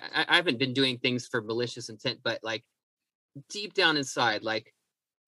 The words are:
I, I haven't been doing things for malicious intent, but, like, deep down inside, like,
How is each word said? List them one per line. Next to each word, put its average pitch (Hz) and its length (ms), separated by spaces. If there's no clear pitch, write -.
I, 151 160
I 165 80
haven't 165 220
been 131 140
doing 131 260
things 123 280
for 117 160
malicious 117 460
intent, 110 340
but, 113 200
like, 110 220
deep 208 260
down 160 220
inside, 120 460
like, 110 300